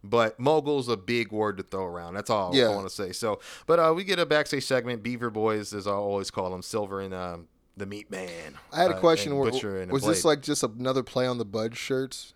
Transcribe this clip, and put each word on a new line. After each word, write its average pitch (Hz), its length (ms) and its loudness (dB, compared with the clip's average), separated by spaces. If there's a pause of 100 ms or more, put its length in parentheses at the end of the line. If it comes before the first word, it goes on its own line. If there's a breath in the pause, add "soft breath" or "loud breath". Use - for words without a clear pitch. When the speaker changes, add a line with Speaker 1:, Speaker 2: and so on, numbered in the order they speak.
Speaker 1:
But 110 360 2
mogul's 143 500 2
a 113 80 2
big 107 340 -2
word 104 260 0
to 95 60 -8
throw 95 220 -6
around. 87 300 -8
That's 104 160 -4
all 101 240 2
Speaker 2:
Yeah. 120 140 6
Speaker 1:
I 104 60 2
wanna 98 140 -4
say. 92 220 -6
So, 104 280 -2 (280 loud breath)
but, 170 120 4
uh, 160 160 6
we 190 80 -6
get 185 140 0
a 175 80 4
backstage 147 400 2
segment. 123 380 0
Beaver 120 260 -2
Boys, 107 440 2
as 101 120 -4
I 101 60 0
always 101 400 0
call 92 240 -2
'em, 90 80 -8
Silver 98 380 -4
and, 95 120 -8
um, 87 340 -8 (300)
the 98 80 -8
Meat 104 240 -12
Man, 92 460 -10 (180)
Speaker 2:
I 156 80 2
had 180 100 6
a 190 40 0
Speaker 1:
uh, 190 40 -6
Speaker 2:
question. 165 320 4
Speaker 1:
and 139 100 0
Speaker 2:
Were, 117 100 2
Speaker 1:
Butcher 107 280 -2
and 92 120 -6
Speaker 2:
was 135 120 0
this, 160 200 2
Speaker 1:
Blade. 160 140 6
Speaker 2:
like, 139 40 -10
just 147 220 -2
another 127 400 -2
play 127 240 0
on 123 100 0
the 113 80 -2
Bud 110 320 -4
shirts - 580 -4